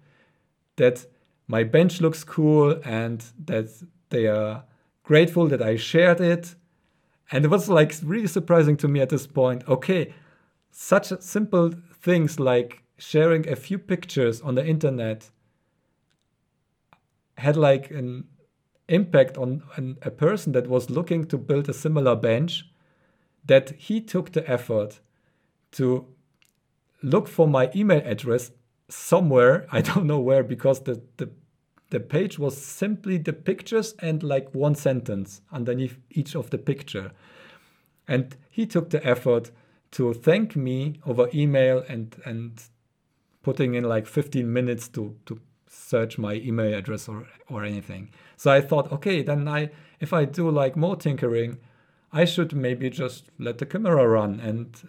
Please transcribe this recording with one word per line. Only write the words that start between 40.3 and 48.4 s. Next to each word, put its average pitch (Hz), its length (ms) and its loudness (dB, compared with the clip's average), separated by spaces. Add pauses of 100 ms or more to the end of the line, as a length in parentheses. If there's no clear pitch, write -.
me 135 500 -4
over 123 280 2
email 135 540 2
and, 113 280 -10 (100)
and 117 360 -12 (840)
putting 127 320 -2
in, 123 80 -4
like, 113 240 -2
fifteen 131 440 -2
minutes 120 380 -2
to, 107 260 -10 (120)
to 113 120 -14 (300)
search - 480 -4
my 104 160 -6
email 113 440 -2
address 101 300 -10
or, 107 180 -14 (240)
or 110 140 -10
anything. 101 460 -10 (260)
So - 160 0